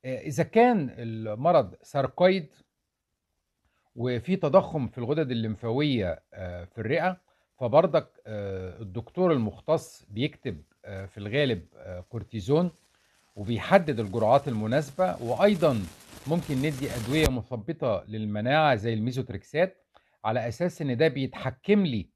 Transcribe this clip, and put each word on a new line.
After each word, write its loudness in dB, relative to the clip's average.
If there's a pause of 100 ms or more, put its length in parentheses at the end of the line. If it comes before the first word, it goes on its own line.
آه، -6
إذا -2
كان 4
المرض 0
ساركويد 0 (1400)
وفي -2
تضخم 2
في -10
الغدد -2
الليمفاوية، -2 (100)
آه، -10
في -18
الرئة، -2 (420)
فبرضك، 4 (200)
آه، -8
الدكتور -2
المختص -2
بيكتب، -6 (220)
آه، -12
في -18
الغالب، -2 (100)
آه، -14
كورتيزون، -2 (640)
وبيحدد 2
الجرعات 2
المناسبة، -2
وأيضًا 2 (500)
ممكن -2
ندي -2
أدوية 2
مثبطة -4
للمناعة 0
زي -2
الميزوتريكسات، -4 (400)
على -2
أساس -4
إن -2
ده 4
بيتحكم 0
لي -4